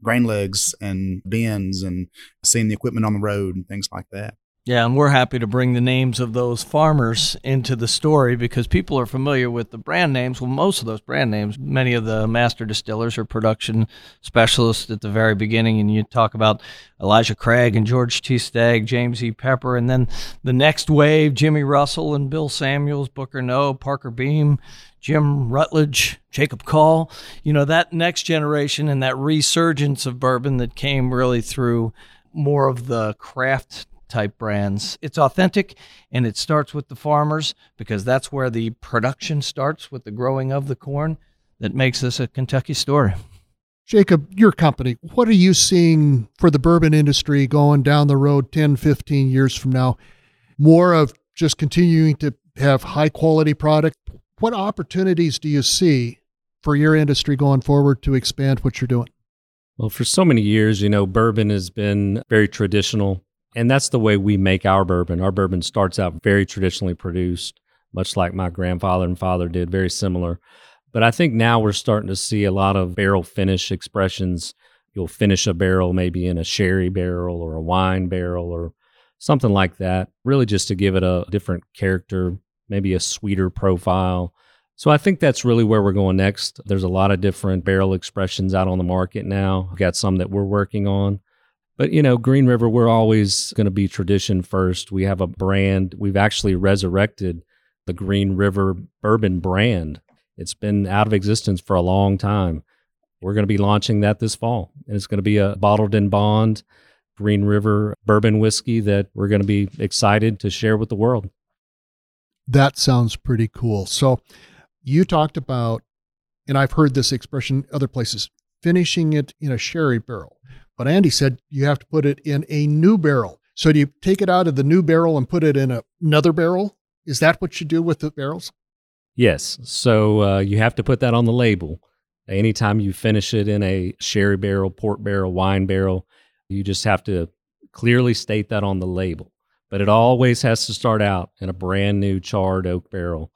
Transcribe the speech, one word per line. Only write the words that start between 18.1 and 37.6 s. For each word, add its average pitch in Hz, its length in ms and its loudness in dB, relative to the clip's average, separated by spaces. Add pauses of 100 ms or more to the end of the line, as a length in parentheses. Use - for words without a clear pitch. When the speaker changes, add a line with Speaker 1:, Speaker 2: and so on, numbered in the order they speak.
Speaker 2:
T. 127 160 0
Stagg, 117 480 0
James 120 380 -2
E. 113 80 -4
Pepper, 127 440 -2
and 120 140 0
then 127 160 2 (380)
the 131 80 0
next 139 360 2
wave, 151 460 4
Jimmy 151 300 2
Russell 143 500 0
and 139 160 -4
Bill 156 180 -4
Samuels, 143 600 -4
Booker 135 340 -10
Noe, 131 320 -2
Parker 135 380 -8
Beam, 143 480 0 (400)
Jim 143 480 0
Rutledge, 147 720 0 (100)
Jacob - 340 -4
Call. 156 460 4 (320)
You 151 100 0
know, 143 120 4
that 160 280 0
next 170 300 -2
generation 147 640 -2
and 135 140 0
that 131 160 -2
resurgence 147 880 0
of 127 140 -8
bourbon 127 380 0
that 120 180 -4
came 131 360 0
really 127 280 0
through 117 520 -2 (400)
more 143 360 0
of 123 180 -6
the 113 280 -4
craft - 720 -6 (220)
type 104 260 -4
brands. 101 640 -4
It's 151 160 -10
authentic, 180 600 0 (320)
and 120 160 0
it 107 100 -4
starts 151 380 -2
with 147 140 -10
the 131 80 -18
farmers 151 580 -2 (240)